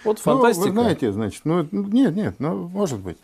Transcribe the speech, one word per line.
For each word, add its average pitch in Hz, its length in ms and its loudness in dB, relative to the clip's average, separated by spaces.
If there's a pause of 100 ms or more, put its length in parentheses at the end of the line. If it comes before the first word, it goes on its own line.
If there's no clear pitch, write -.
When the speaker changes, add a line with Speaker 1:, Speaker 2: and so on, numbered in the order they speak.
Speaker 1:
Вот 220 200 0
Speaker 2:
Ну, - 80 4
вы 269 80 4
Speaker 1:
фантастика. 208 320 4
Speaker 2:
знаете, 196 400 2
значит, 101 320 -4
ну, 160 260 0
нет, 202 460 2
нет, 170 220 -2
ну, 170 300 -4
может 180 300 -4
быть. 92 240 -10